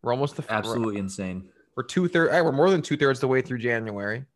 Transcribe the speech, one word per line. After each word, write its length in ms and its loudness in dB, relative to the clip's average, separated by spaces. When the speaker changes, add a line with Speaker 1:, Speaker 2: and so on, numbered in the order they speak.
Speaker 1:
We're 120 -2
almost 240 -2
the 60 -8
f-, 60 -12
Speaker 2:
Absolutely 460 -2
Speaker 1:
we're, 60 -4
Speaker 2:
insane. 480 -6
Speaker 1:
we're 80 -4
two-third, 480 2
eh, 100 4
we're 100 2
more 200 4
than 100 2
two-thirds 380 2
the 80 0
way 160 4
through 160 -4
January. 680 -4